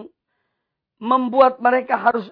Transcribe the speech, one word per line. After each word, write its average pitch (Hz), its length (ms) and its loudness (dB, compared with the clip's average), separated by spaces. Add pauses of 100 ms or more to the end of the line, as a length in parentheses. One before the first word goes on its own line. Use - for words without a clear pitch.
(1040)
membuat 254 560 2
mereka 247 400 0
harus, 220 340 -2